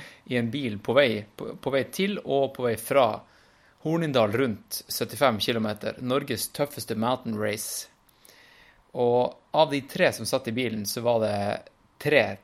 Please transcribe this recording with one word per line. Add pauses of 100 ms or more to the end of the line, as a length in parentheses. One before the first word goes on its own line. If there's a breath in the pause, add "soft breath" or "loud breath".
<laughs>
i
en
bil
på
vei, (140)
på,
på
vei (100)
til
og
på
vei
fra (760 soft breath)
Hornindal
rundt
syttifem
kilometer,
Norges
tøffeste
mountain
race. (1120 soft breath)
Og
av
de
tre
som
satt
i
bilen,
så
var
det (640)
tre (200)